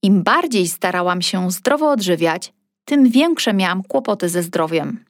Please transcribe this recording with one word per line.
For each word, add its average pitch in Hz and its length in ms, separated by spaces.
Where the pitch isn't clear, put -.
Im 196 200
bardziej 240 460
starałam 180 540
się 185 280
zdrowo 294 400
odżywiać, 180 600
tym 277 260
większe 285 440
miałam 185 280
kłopoty 208 460
ze 175 140
zdrowiem. 160 680